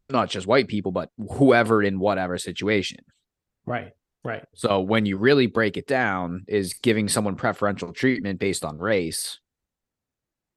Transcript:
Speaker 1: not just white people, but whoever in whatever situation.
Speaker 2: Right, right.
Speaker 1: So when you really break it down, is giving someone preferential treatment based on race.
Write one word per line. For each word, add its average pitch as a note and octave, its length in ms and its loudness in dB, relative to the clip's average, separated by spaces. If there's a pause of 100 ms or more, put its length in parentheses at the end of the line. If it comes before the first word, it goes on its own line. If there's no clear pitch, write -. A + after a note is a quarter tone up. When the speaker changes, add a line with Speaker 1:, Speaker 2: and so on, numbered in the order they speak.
Speaker 1:
not A2+ 200 0
just F#2 160 -8
white A#2 220 2
people, G2 240 -4
but F2+ 260 -4
whoever A2+ 640 4
in G2 180 0
whatever F#2 380 0
situation. F#2+ 600 -2 (680)
Speaker 2:
Right, A2+ 280 -8 (300)
right. A2 300 -10
Speaker 1:
So G2+ 280 0
when G#2+ 260 2
you F#2+ 100 -2
really B2+ 300 4
break G#2+ 300 -2
it - 100 -8
down, F#2+ 600 -2
is G2+ 280 -2
giving G#2+ 320 2
someone G2+ 280 -2
preferential G2+ 560 -2
treatment G2 480 -2
based G2 240 -2
on D2+ 140 -8
race. F2+ 640 -2 (1160)